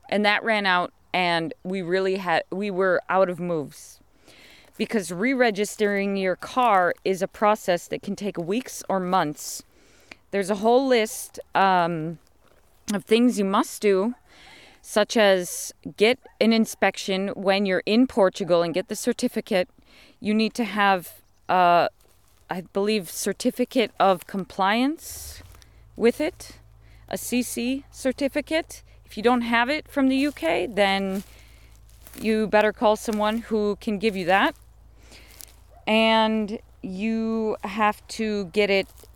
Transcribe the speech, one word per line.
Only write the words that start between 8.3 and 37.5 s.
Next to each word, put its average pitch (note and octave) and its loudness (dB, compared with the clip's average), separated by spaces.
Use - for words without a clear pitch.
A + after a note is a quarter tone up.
weeks F#3 -6
or F#3+ -2
months. F3+ -2
There's F#3+ -2
a G#3 0
whole A#3+ 4
list, A3+ -2
um, E3+ 2
of G3 -4
things A#3 4
you G#3 0
must G3 -2
do, G3+ 2
such - -2
as F#3+ 2
get A3+ 4
an A3+ 4
inspection G3+ 0
when G3 0
you're F#3 0
in A#3 4
Portugal F3+ 2
and E3 -4
get F#3 -2
the A3 -8
certificate. A3 -2
You G#3 0
need A3 2
to A#3+ -4
have, G3 0
uh, F3 6
I F3 -6
believe, G3+ -2
certificate A#3+ -2
of F#3 2
compliance G#3+ -4
with A#3 2
it, - -6
a F#3 -6
C B3 -4
C B3 -6
certificate. D4 -4
If - -16
you G3+ -8
don't B3 2
have A#3 0
it D4+ -4
from C4+ 0
the C4 2
U C#4 0
K, - -2
then G3 0
you A3 0
better G#3+ 4
call G#3+ 2
someone G#3+ -2
who G#3 -2
can G#3 -4
give G#3 0
you F#3 -4
that. G3+ 2
And A3 2
you A3 -4